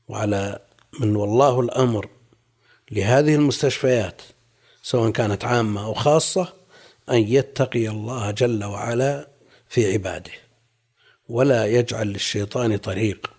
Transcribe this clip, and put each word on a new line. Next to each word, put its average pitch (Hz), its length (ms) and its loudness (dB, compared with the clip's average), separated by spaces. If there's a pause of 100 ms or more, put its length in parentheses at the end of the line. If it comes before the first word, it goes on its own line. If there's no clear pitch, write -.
وعلى 101 500 -4 (420)
من 107 160 2
والله 120 440 4
الأمر 120 480 0 (840)
لهذه 123 440 2
المستشفيات، 131 880 0 (600)
سواء 113 280 0
كانت 104 340 -2
عامة 110 400 -2
أو 110 100 -6
خاصة، 156 580 0 (580)
أن 127 60 4
يتقي 120 720 0
الله 107 420 -6
جل 110 340 0
وعلا 120 640 -4 (400)
في 104 240 2
عباده، 90 400 -6 (960)
ولا 120 380 2
يجعل 113 400 0
للشيطان 104 680 -2
طريق 101 640 -4